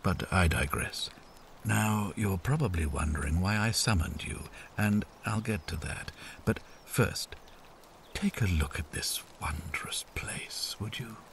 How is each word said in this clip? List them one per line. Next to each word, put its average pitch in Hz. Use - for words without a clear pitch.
But 85
I 90
digress. -
Now, 104
you're 101
probably 101
wondering 76
why 101
I 110
summoned 87
you, -
and 104
I'll 107
get 110
to 85
that. 73
But -
first, -
take -
a 110
look 80
at -
this -
wondrous -
place, -
would 107
you? 113